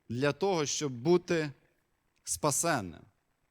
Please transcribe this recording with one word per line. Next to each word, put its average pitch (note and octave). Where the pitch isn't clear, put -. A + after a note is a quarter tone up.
для C3+
того, F3
щоб C#3
бути D#3
спасенним? B2+